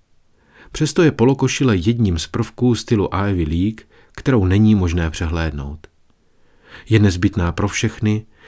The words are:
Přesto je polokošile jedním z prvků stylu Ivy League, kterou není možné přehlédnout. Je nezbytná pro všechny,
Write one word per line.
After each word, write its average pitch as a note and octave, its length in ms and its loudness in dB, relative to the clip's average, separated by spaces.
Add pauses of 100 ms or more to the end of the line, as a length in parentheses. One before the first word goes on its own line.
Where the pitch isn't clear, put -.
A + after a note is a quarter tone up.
(720)
Přesto D#3 300 0
je D3+ 100 4
polokošile C3 640 2
jedním G#2 420 0
z - 80 -6
prvků A#2+ 480 -2
stylu G#2 340 -2 (200)
Ivy F2+ 160 -2
League, F2+ 360 -2 (320)
kterou A#2+ 320 0
není G#2+ 300 4
možné E2+ 360 0
přehlédnout. D#2 760 -6 (1040)
Je A2 100 4
nezbytná F#2 540 2
pro G2 160 -2
všechny, G#2+ 580 -4 (220)